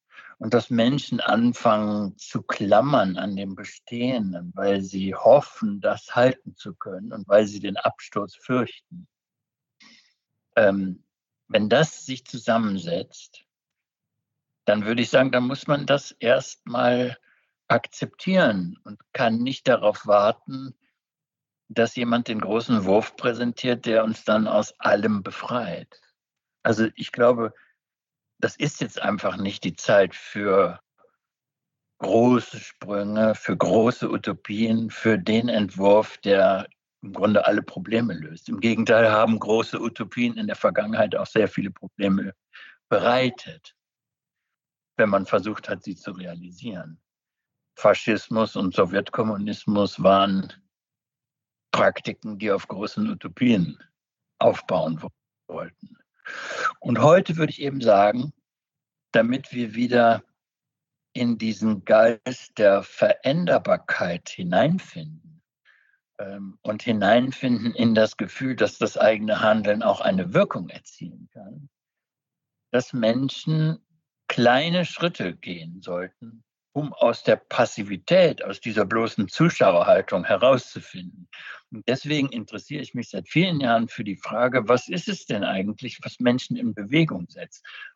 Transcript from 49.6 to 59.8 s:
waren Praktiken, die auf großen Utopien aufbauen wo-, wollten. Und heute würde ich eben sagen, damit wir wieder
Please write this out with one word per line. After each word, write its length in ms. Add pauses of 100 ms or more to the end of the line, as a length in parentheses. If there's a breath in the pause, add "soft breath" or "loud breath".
waren 480 (1200)
Praktiken, 640
die 140
auf 160
großen 420
Utopien 680 (600)
aufbauen 640
wo-, 80 (380)
wollten. 500 (800 loud breath)
Und 200
heute 380
würde 140
ich 100
eben 200
sagen, 520 (760)
damit 420
wir 200
wieder 500 (920)